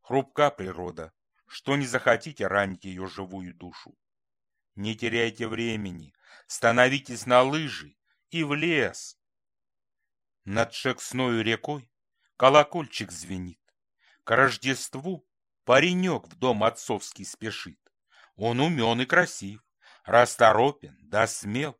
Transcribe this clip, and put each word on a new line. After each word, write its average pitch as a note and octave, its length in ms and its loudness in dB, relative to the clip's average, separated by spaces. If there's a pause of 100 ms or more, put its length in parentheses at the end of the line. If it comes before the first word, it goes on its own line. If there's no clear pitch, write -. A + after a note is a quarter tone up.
Хрупка C#3 500 0
природа, F2 600 -10 (340)
что - 300 -4
не C#3+ 100 -2
захотите A#2+ 600 -2
ранить F#2+ 380 -2
ее F#2 220 -10
живую F#2 480 -12
душу. - 420 -20 (760)
Не G#2+ 220 -6
теряйте A#2 500 -2
времени, G#2+ 680 -6 (320)
становитесь B2+ 800 0
на B2 160 6
лыжи C#3 540 -4 (340)
и E3 120 -4
в C#3+ 120 -2
лес. D3 640 -2 (1300)
Над G2 280 -2
Шексною B2 680 -4
рекой A#2 480 -4 (460)
колокольчик C#3+ 760 4
звенит. F2+ 480 -12 (640)
К - 100 0
Рождеству C3+ 920 -2 (360)
паренек F3 640 2
в - 80 -20
дом A2+ 280 0
отцовский - 600 -4
спешит. - 540 -12 (580)
Он A#2 240 0
умен B2+ 420 2
и - 20 0
красив, A#2 580 -2 (420)
расторопен A#2 1000 4
да G#2 240 0
смел. A#2+ 540 -6